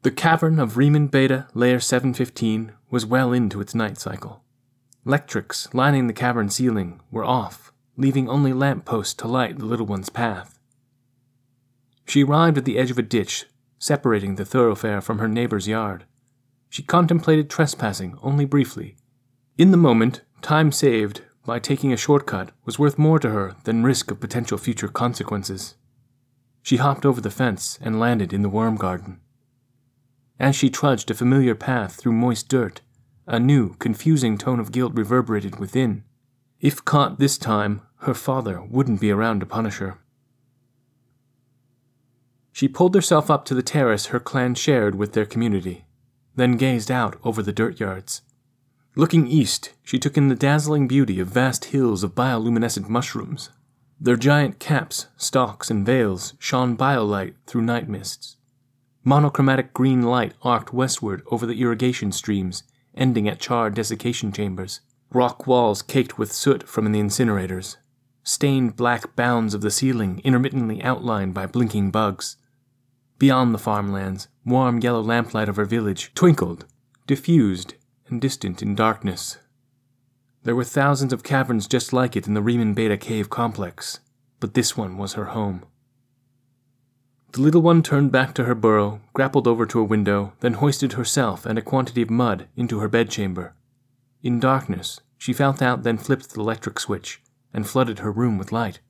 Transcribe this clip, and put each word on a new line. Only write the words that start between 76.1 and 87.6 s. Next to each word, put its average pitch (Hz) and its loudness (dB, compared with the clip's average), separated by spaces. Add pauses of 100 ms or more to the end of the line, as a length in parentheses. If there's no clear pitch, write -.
twinkled, 92 2 (400)
diffused 120 2 (320)
and 123 -6
distant 110 -4
in 104 -2
darkness. 107 -2 (1040)
There 120 -2
were 127 0
thousands 139 0
of 113 -6
caverns 123 0
just 123 -2
like 123 0
it 101 -4
in 104 -2
the 104 0
Riemann 113 2
Beta 107 0
cave 107 -6
complex, 104 -6 (400)
but 104 -6
this - 0
one 95 -6
was 98 -8
her 104 -6
home. 101 -6 (1700)
The 131 -4
little 156 6